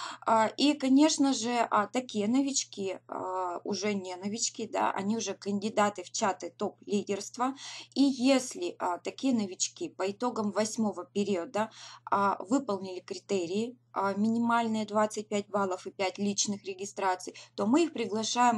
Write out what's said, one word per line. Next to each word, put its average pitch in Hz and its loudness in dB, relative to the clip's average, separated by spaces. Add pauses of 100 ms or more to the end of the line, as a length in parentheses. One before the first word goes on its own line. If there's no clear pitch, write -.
(220)
А, 220 4
и, 294 4
конечно 277 6
же, 226 -2
а, 214 2
такие 233 -2
новички, 254 0
а, 185 -4
уже 202 -2
не 185 -6
новички, 208 -4
да, 196 0
они 202 0
уже 196 -4
кандидаты 202 0
в - -16
чаты 185 -2
топ-лидерства. 202 -2 (400)
И 262 6
если, 254 2
а, 175 -2
такие 254 -2
новички 185 -2
по 190 -4
итогам 226 -2
восьмого 208 -2
периода, 202 -2 (400)
а, 202 2
выполнили 196 -2
критерии, 196 -4 (140)
а, 196 0
минимальные 226 2
двадцать 214 -2
пять 202 -2
баллов 190 -2
и 185 -10
пять 185 -4
личных 202 -2
регистраций, 190 -4 (220)
то 202 0
мы 294 6
их - -6
приглашаем 214 -2 (300)